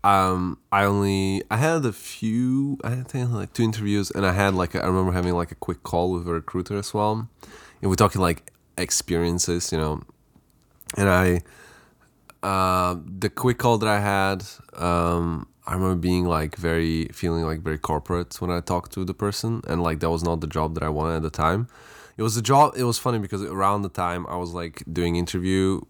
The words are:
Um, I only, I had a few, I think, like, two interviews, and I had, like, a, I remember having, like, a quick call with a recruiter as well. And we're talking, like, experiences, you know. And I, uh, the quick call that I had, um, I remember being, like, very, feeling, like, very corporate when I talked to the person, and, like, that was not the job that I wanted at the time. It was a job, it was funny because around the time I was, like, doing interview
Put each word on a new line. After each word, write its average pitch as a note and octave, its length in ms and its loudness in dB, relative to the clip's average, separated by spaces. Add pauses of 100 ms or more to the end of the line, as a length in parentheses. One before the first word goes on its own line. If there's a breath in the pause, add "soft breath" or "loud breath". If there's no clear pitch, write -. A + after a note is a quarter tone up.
Um, F#2 560 2 (120)
I G2+ 140 4
only, G2 640 2
I A2 60 0
had D#3 280 2
a A2+ 60 0
few, B2+ 920 -2
I B2 180 -4
think, B2 300 -4
like, G2 200 -4
two A#2 120 0
interviews, G#2 480 0
and G2 140 0
I F#2 60 4
had, G2 240 4
like, F2+ 200 0
a, - 60 0
I - 60 0
remember F#2 240 2
having, F2+ 220 2
like, F2 180 -2
a - 40 -12
quick - 280 -8
call F2+ 300 0
with F2 120 -4
a F2 60 -4
recruiter F2+ 460 -4
as G2+ 160 -6
well. A2 340 0 (540 loud breath)
And G2 80 0
we're F#2 60 4
talking, G2 260 6
like, E2+ 320 0 (240)
experiences, F2 960 0
you E2 40 0
know. D#2 260 -2 (920)
And G2+ 140 4
I, F2+ 320 4 (1000 loud breath)
uh, F#2 520 2 (240)
the G#2 100 0
quick B2 280 0
call A#2 220 4
that G#2+ 100 0
I G#2 100 4
had, G2 460 0 (360)
um, E2+ 680 0 (180)
I - 80 -4
remember F#2 220 0
being, F2+ 300 2
like, D#2 300 0
very, E2 560 0
feeling, E2 320 -2
like, D#2+ 180 -4
very D#2 180 -4
corporate F2 600 -4
when F2+ 120 -4
I F2 100 -2
talked F2 320 -4
to F#2+ 100 -6
the F#2 100 -6
person, A2 540 -4
and, E2+ 160 0
like, D#2+ 160 -2
that E2 100 0
was E2 140 0
not E2+ 160 0
the D#2+ 80 -6
job D#2+ 280 -4
that D#2+ 80 -4
I D#2 60 -2
wanted D#2 280 -2
at D#2 60 -4
the D#2+ 60 -4
time. F2 380 0 (480 loud breath)
It G#2+ 80 -6
was A2 140 -2
a A#2+ 40 -2
job, C#3 360 4
it B2+ 60 -2
was A#2+ 140 0
funny A#2+ 220 -2
because G2 240 -6
around F#2+ 380 0
the G2 80 -4
time F2 380 -4
I F2 100 -8
was, F2 160 -6
like, E2+ 380 -10
doing E2+ 260 2
interview F#2 720 0